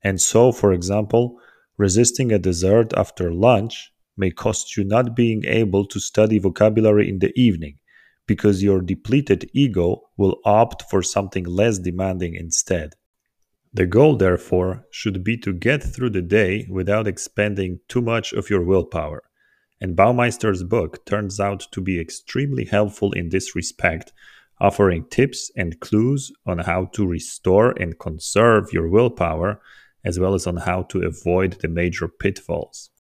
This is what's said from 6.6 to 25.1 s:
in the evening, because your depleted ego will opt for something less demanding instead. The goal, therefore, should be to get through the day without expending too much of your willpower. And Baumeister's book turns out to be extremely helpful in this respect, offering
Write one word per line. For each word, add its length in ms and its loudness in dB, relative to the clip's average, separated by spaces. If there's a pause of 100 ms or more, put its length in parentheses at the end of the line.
in 100 -6
the 180 0
evening, 400 2 (500)
because 360 2
your 180 2
depleted 720 0
ego 480 0 (160)
will 280 0
opt 440 2
for 140 0
something 400 -4
less 340 0
demanding 560 -4
instead. 600 -4 (760)
The 140 0
goal, 320 4
therefore, 720 0
should 340 -6
be 140 -4
to 160 -6
get 300 -2
through 260 -4
the 140 -2
day 440 0
without 380 -2
expending 840 -4
too 140 -2
much 320 -4
of 160 -6
your 140 2
willpower. 580 -2 (580)
And 160 -6
Baumeister's 680 2
book 420 -4
turns 340 -4
out 320 -4
to 100 -8
be 180 -2
extremely 680 -6
helpful 460 0
in 180 -6
this 260 -4
respect, 560 -4 (480)
offering 520 2